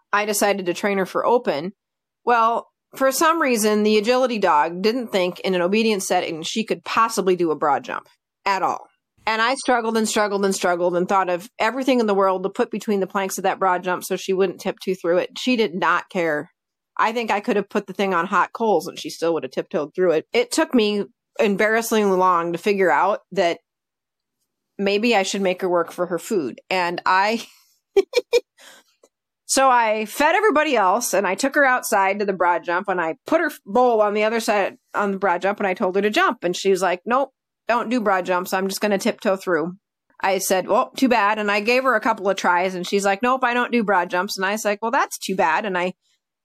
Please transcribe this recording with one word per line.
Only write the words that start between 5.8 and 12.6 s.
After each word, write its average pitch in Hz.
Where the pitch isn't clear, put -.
setting 170
she 226
could -
possibly 196
do 170
a 147
broad 139
jump -
at 190
all. 135
And 220
I 254
struggled 233
and 220
struggled 202
and 196
struggled 175
and 180
thought 190
of 180
everything 247
in 220
the 202
world 190
to 190
put 226